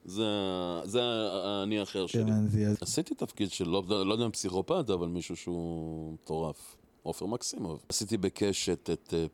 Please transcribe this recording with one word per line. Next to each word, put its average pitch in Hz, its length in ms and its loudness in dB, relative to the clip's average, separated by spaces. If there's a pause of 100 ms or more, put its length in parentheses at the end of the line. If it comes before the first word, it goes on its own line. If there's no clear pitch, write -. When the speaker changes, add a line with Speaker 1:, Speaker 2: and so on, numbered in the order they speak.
Speaker 1:
זה... 95 180 -2 (600)
זה 104 200 2
ה-, 101 580 0
האני 107 180 0
האחר 98 280 0
שלי. 113 140 2
Speaker 2:
הבנתי, 107 440 4
אז 104 160 4
Speaker 1:
עשיתי - 340 -2
תפקיד - 360 -2
של... 90 160 -2
לא, 95 160 2 (220)
לא 101 80 4
יודע 117 120 2
אם 110 60 0
פסיכופת, 104 640 0
אבל 87 140 2
מישהו 85 280 -2
שהוא 80 800 -4
מטורף. 78 600 -4 (280)
עופר - 220 -4
מקסימוב. 104 540 -4 (100)
עשיתי 110 280 0
בקשת 95 760 2
את, - 240 -4
אה, 82 160 2